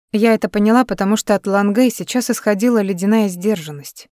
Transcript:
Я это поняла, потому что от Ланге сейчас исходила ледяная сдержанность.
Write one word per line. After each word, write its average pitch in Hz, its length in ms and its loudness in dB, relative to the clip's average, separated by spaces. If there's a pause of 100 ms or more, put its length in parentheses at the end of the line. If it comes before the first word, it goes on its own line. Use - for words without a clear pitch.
(120)
Я 220 220 2
это 208 160 0
поняла, 214 340 2
потому 208 320 -2
что 214 200 0
от 190 120 -4
Ланге 202 420 2
сейчас - 400 -4
исходила 220 520 0
ледяная 202 480 0
сдержанность. 175 840 -6